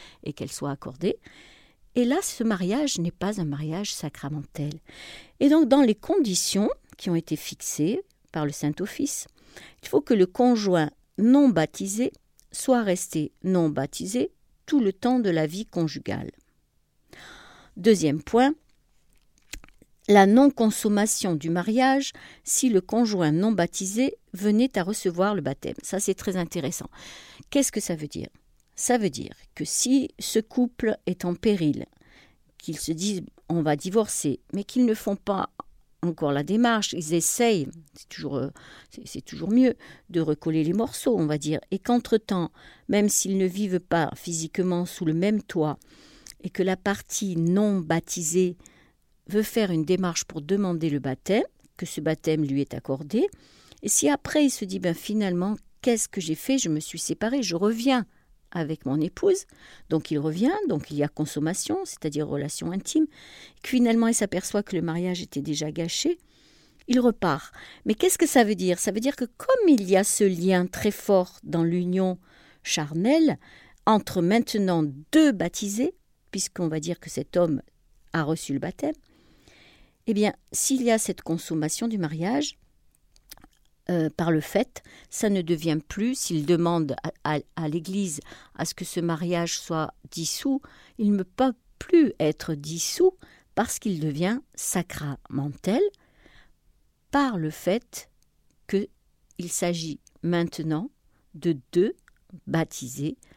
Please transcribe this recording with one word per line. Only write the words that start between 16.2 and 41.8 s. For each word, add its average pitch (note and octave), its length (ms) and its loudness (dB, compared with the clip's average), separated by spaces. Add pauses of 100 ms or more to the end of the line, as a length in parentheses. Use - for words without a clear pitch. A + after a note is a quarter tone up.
Deuxième E3+ 440 4
point, C4 320 4 (1500)
la G3+ 180 10
non-consommation G#3+ 1080 4
du D#3 140 -4
mariage B3+ 640 2 (320)
si - 240 0
le F#3+ 140 4
conjoint G#3 500 2
non G3 200 2
baptisé F#3+ 640 -2 (160)
venait G#3 420 2
à F#3+ 60 0
recevoir F#3+ 520 0
le F#3 60 -2
baptême. - 420 -4
Ça, F#3+ 180 -4
c'est G3 140 0
très F#3 220 -4
intéressant. E3+ 540 -6 (580)
Qu'est-ce C#4 240 2
que G#3+ 80 -4
ça F3 160 -4
veut D3+ 120 -10
dire ? - 200 -10 (460)
Ça - 240 0
veut G3+ 120 0
dire - 240 -10 (200)
que D3 100 -6
si - 540 0
ce - 200 -2
couple A#3+ 680 -2
est F3+ 180 -4
en F3+ 100 0
péril, F3 520 0 (720)
qu'ils D#3 200 -10
se - 140 -6
disent « F#3 300 -4 (260)
on E3+ 140 0
va D3+ 120 2
divorcer », F#3 640 -2 (120)
mais G3+ 120 -4
qu'ils B3+ 200 2
ne A3 100 4
font G3+ 220 -4
pas G3 320 -4 (540)
encore D#3+ 280 -2
la C#3+ 140 0
démarche, A3 480 2
ils D#3+ 220 -4
essayent, F#3 540 2 (260)
c'est - 140 -20
toujours, - 280 -8
euh, C3 140 -2 (400)
c'est, - 160 -18
c'est - 160 -12
toujours - 280 -8
mieux B3 240 6 (340)
de E3+ 120 -2
recoller D#3 420 0
les E3+ 120 0
morceaux, A3+ 440 0
on D#3+ 80 2
va D3+ 100 0
dire, D3+ 220 -2 (140)
et F#3+ 80 -4